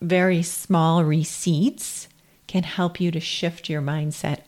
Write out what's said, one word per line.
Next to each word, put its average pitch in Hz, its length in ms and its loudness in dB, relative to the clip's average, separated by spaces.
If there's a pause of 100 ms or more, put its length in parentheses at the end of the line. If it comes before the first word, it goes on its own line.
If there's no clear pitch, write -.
very 180 420 4
small 165 640 2
receipts 160 1040 0 (400)
can 180 160 0
help 175 360 -4
you 175 120 2
to 165 80 -2
shift - 500 -6
your 151 100 -2
mindset 151 680 -4